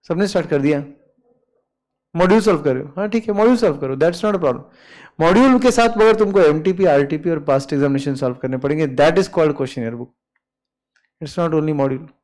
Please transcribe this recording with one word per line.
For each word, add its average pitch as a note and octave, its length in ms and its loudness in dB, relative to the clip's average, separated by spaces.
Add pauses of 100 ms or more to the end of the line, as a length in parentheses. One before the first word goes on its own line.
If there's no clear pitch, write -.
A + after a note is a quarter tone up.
सबने F3+ 180 -2
start F3+ 220 -4
कर C#3+ 120 0
दिया, C#3+ 220 0 (1300)
module F3+ 260 4
solve F#3+ 200 0
कर C#3+ 120 0
रहे C3 100 -4
हो, C#3+ 140 -16
हाँ G3+ 120 -4
ठीक A3 180 -4
है, G#3+ 60 -4
module A3 240 2
solve F#3+ 200 0
करो, C3+ 180 -6
that's E3+ 280 -2
not G#3 140 0
a F3 60 -4
problem। C3 180 -2 (600)
module A#3+ 380 4
के B3+ 120 2
साथ A#3 300 0
अगर A3 140 6
तुमको G3+ 260 2
एमटीपी, E3+ 440 2
आरटीपी D3+ 440 0
और D#3+ 100 -2 (120)
past C3+ 220 -2
examination C#3 420 -2
solve C3 260 -4
करने C3 160 -6
पड़ेंगे, D3 300 -2
that D3 360 2
is - 140 -6
called D#3 200 2
questionnaire A#2+ 380 -8
book, A#2+ 200 -16 (1040)
it's D3+ 180 -12
not D#3+ 220 0
only D#3 200 -2
module। C3+ 260 -4 (160)